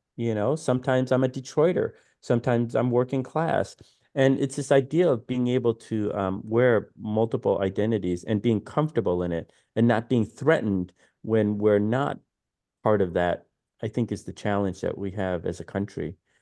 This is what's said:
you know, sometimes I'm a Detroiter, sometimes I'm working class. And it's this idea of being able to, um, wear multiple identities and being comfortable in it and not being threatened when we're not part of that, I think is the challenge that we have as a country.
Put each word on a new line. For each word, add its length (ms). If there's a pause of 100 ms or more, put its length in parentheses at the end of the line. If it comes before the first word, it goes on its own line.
(160)
you 180
know, 200
sometimes 560
I'm 140
a 40
Detroiter, 640 (280)
sometimes 560
I'm 160
working 320
class. 500 (400)
And 260
it's 160
this 160
idea 380
of 160
being 220
able 260
to, 400
um, 300
wear 540
multiple 640
identities 600
and 180
being 180
comfortable 640
in 100
it 200 (240)
and 120
not 200
being 160
threatened 680 (300)
when 360
we're 220
not 380 (680)
part 180
of 120
that, 320 (360)
I 60
think 240
is 120
the 80
challenge 500
that 160
we 140
have 340
as 140
a 40
country. 520 (260)